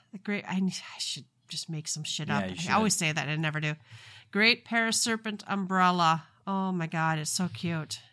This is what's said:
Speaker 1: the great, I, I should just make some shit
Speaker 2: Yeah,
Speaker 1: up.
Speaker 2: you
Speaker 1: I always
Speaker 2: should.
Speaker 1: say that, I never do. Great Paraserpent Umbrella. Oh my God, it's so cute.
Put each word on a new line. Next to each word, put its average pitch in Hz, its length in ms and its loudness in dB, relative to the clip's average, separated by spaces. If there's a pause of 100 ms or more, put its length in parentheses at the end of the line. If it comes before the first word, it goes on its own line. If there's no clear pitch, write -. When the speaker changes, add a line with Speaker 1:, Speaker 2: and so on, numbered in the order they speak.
(120)
Speaker 1:
the 202 80 -12
great, 208 280 -4
I, 185 140 0
I - 380 -4
should - 260 -8 (220)
just - 240 -8
make 156 160 -8
some 151 160 -6
shit 156 240 -6
Speaker 2:
Yeah, 143 120 0
Speaker 1:
up. - 120 -2
Speaker 2:
you 165 180 -6
Speaker 1:
I - 60 2
always 214 180 4
Speaker 2:
should. - 60 2
Speaker 1:
say 160 140 2
that, 143 160 -2
I 151 60 -2
never 156 240 0
do. 151 160 -2 (560)
Great 226 340 4
Paraserpent 226 840 0
Umbrella. 180 760 4 (220)
Oh 190 260 -2
my 170 160 -2
God, 160 320 0
it's 151 120 -4
so 180 220 0
cute. 165 460 -4 (140)